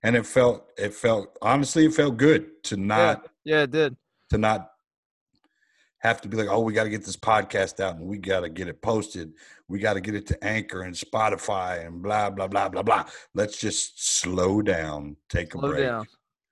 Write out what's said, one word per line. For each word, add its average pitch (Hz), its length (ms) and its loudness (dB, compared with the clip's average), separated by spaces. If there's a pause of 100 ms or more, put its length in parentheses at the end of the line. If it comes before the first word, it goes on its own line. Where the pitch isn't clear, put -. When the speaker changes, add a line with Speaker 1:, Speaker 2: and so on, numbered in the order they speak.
Speaker 1:
And 117 140 2
it 113 100 0
felt, - 500 2
it 104 160 -4
felt, 113 480 0
honestly, 143 460 4
it 156 80 2
felt 143 220 2
good 139 480 4
to 107 120 -6
Speaker 2:
Yeah. 95 80 -4
Speaker 1:
not, 107 440 2 (160)
Speaker 2:
Yeah, 151 180 4
it 135 80 0
did. 143 260 0 (340)
Speaker 1:
to 110 80 2
not 107 340 0 (1300)
have 113 220 0
to 104 80 -12
be 104 80 -6
like, 107 120 0
"Oh, 104 120 2
we 110 120 0
gotta 110 180 0
get 104 140 -6
this 95 120 -12
podcast 101 640 0
out 92 160 -2
and 85 100 -12
we 101 120 -8
gotta 92 300 -2
get 87 200 -10
it 82 140 -14
posted. 98 500 -2 (340)
We 101 120 -6
gotta 101 220 0
get 104 140 -6
it 104 140 -8
to - 160 -4
Anchor 104 380 -4
and 90 120 -12
Spotify 92 920 -2
and 85 180 -12
blah, 104 280 0
blah, 98 180 -4
blah, 98 200 0
blah, 98 140 -4
blah." 107 260 2 (260)
Let's 104 240 -2
just - 420 -4 (200)
slow 92 420 2
down, 76 540 -4 (120)
take 87 260 -4
a 85 40 -10
Speaker 2:
Slow 139 120 -2
Speaker 1:
break. 147 140 0
Speaker 2:
down. 113 220 -4 (460)